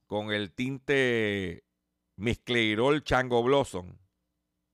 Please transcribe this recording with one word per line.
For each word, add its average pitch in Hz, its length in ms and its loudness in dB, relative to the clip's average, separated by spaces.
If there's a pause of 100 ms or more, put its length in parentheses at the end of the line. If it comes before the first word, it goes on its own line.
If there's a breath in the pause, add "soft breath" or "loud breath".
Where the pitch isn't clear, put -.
con 104 240 -4
el 104 180 -2
tinte 120 1120 0 (520)
Miss 107 240 -4
Clairol 120 640 0
Chango 127 400 2
Blossom 104 520 0 (760)